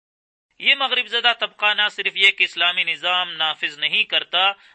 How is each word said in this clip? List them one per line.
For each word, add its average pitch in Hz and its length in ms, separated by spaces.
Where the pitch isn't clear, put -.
یہ 262 160
مغرب 247 320
زدہ 233 320
طبقہ 208 340
نہ 208 180
صرف 185 240
یہ 196 160
کہ 190 120
اسلامی 175 400
نظام 175 500
نافذ 156 460
نہیں 160 260
کرتا، 175 460